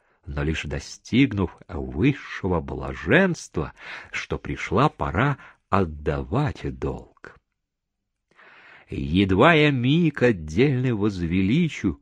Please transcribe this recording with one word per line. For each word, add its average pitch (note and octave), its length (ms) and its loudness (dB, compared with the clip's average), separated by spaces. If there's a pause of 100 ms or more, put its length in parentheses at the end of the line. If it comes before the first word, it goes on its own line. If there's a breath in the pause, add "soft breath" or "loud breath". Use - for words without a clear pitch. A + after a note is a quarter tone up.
(260)
но C#2+ 200 -6
лишь D#2+ 180 -2
достигнув G2 920 -2 (140)
высшего F2 920 -2
блаженства, C#2+ 1120 -2 (380 loud breath)
что - 260 -6
пришла F#2+ 500 0
пора G2+ 480 -2 (320 loud breath)
отдавать D2+ 1080 -2
долг. - 600 -10 (1500 soft breath)
«Едва F#2 680 4
я D3+ 160 4
миг C#3+ 520 2
отдельный B2 680 2
возвеличу» G2 1080 0